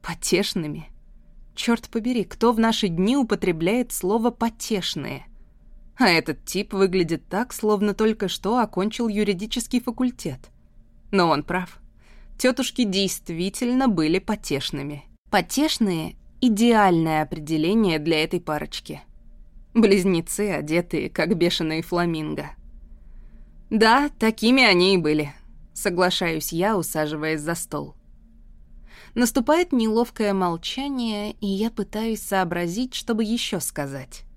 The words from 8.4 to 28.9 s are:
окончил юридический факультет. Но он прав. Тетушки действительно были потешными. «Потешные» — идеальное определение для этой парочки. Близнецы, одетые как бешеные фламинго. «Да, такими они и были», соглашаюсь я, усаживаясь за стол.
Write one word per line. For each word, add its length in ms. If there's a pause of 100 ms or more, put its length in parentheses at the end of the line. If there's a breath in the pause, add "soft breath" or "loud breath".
окончил 500
юридический 720
факультет. 680 (600)
Но 180
он 140
прав. 400 (560 soft breath)
Тетушки 460
действительно 1040
были 320
потешными. 880 (260)
«Потешные» — 880 (240)
идеальное 840
определение 760
для 260
этой 160
парочки. 640 (720)
Близнецы, 760
одетые 580
как 280
бешеные 460
фламинго. 680 (1200 soft breath)
«Да, 480
такими 460
они 300
и 40
были», 340 (400)
соглашаюсь 800
я, 240
усаживаясь 640
за 140
стол. 400 (1200 loud breath)